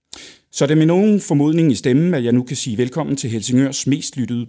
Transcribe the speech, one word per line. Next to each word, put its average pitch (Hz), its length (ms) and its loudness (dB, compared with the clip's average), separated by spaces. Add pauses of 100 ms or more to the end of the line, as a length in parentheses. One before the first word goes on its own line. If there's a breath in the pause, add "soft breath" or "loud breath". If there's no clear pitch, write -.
(520 loud breath)
Så - 140 0
det 135 60 -2
er 156 40 4
med 156 100 4
nogen 196 360 2
formodning 156 500 2
i 110 40 0
stemmen, 147 380 2
at 131 100 -2
jeg 117 80 0
nu 123 120 2
kan 127 120 -10
sige 117 220 -6
velkommen 143 380 -2
til 135 140 -6
Helsingørs 123 580 -2
mest 139 300 -2
lyttede 120 320 -4